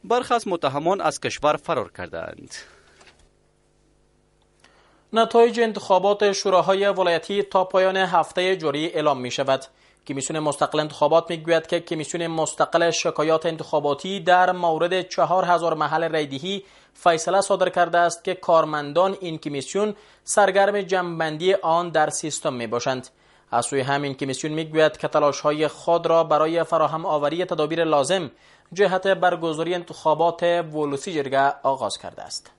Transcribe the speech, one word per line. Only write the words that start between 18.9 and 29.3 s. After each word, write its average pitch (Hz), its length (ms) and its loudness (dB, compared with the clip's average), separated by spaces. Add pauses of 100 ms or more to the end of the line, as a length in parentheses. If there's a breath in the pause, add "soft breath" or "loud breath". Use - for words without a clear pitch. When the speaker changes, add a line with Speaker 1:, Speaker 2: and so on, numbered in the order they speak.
Speaker 2:
این 160 180 -8
کمیسیون 190 560 -4 (300 soft breath)
سرگرم 196 560 2
جمع‌بندی 170 760 -2
آن 170 360 0
در 151 200 2
سیستم 147 420 -6
می‌باشند. 120 560 -4 (420 soft breath)
از 120 160 0
سوی 139 140 -2
همین 139 340 -2
کمیسیون 135 380 -6
می‌گوید 156 440 0
که 151 120 -6
تلاش‌های 151 600 0
خود 165 380 -2
را 165 180 4
برای 160 400 2
فراهم 160 420 0
آوری 156 380 0
تدابیر 165 400 0
لازم 156 460 2 (420 soft breath)
جهت 185 340 2
برگزاری 170 680 0